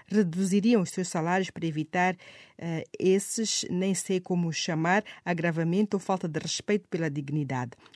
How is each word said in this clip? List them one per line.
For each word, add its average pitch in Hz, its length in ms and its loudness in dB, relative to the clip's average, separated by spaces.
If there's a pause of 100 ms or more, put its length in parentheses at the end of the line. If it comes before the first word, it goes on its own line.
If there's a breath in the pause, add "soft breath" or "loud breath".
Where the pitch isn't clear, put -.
reduziriam 196 760 2
os 170 80 0
seus 185 200 -6
salários 180 420 0
para - 160 -6
evitar, 180 500 0 (400 loud breath)
eh, 165 280 -6 (140)
esses, 202 680 0
nem 185 260 0
sei 185 240 -2
como 175 320 0
chamar, 165 540 2 (180 loud breath)
agravamento 170 760 0
ou - 20 -6
falta 185 260 -2
de 156 140 -2
respeito 208 480 -2
pela 165 220 -2
dignidade. 139 640 -2 (240 loud breath)